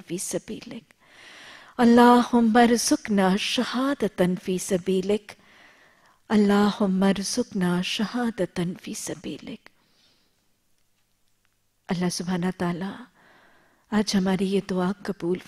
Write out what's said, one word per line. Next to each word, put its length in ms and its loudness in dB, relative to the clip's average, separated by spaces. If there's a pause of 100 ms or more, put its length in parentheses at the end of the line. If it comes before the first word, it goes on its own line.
فی 100 -8
سبیلک۔ 760 -10 (840)
اللہم 800 6
ارزقنا 800 2
شہادتاً 1080 -2
فی 140 -2
سبیلک۔ 760 -2 (960)
اللہم 760 2
ارزقنا 800 -2
شہادتاً 1000 -4
فی 120 -12
سبیلک۔ 760 -12 (2250)
اللہ 240 -2
سبحانہ 340 -4 (120)
تعالیٰ 340 -6 (1000)
آج 240 0
ہماری 300 0
یہ 240 0
دعا 220 0 (120)
قبول 340 -4 (100)